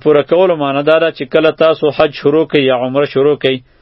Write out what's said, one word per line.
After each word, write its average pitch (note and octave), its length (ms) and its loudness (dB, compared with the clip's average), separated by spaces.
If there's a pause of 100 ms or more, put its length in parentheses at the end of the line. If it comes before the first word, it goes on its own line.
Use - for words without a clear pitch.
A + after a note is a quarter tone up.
پوره D3 260 4
کولو F3 320 2
معنی C#3 280 -4
دا D#3+ 120 4
ده E3 140 0
چې D3 160 -8
کله D#3 180 2 (140)
تاسو D#3+ 200 0 (120)
حج D#3 160 0 (100)
شروع D3+ 280 0
کړئ D3 200 2
یا B2+ 140 0
عمره C3+ 300 -2
شروع C#3 280 0
کړئ، C3+ 140 -2 (260)